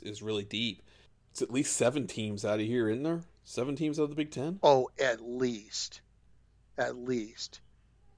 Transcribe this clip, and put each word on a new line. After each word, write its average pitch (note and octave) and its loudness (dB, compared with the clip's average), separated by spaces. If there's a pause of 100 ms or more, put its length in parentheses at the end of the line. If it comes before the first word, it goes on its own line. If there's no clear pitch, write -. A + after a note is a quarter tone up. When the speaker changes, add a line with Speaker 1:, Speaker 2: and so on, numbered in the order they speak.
Speaker 1:
is G#2 -10
really G#2 -2
deep. G#2+ -4 (500)
It's - -8
at - -2
least B2+ 0
seven B2 2
teams G#2+ -4
out G#2+ 2
of G#2+ 0
here, A2+ 2
isn't A#2+ 0
there? E3 -2 (220)
Seven C3+ -4
teams D3+ -2
out D3+ 2
of D3 2
the D3 -10
Big D3+ -2
Ten? D#3+ -4
Speaker 2:
Oh, C3 8 (100)
at B2 2
least. A#2+ -4 (760)
At B2 -2
least. A#2+ -4 (580)